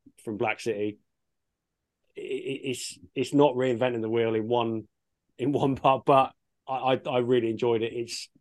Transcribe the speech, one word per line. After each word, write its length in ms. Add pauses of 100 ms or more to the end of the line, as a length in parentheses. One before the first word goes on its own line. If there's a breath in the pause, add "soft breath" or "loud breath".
(240)
from 120
Black 240
City. 380 (1200)
It, 40
it, 380 (100)
it's, 280 (160)
it's 200
not 220
reinventing 440
the 80
wheel 260
in 140
one, 400 (480)
in 160
one 240
part, 300
but 260 (340)
I, 280
I, 60 (100)
I 80
really 320
enjoyed 320
it. 100
It's 380 (100)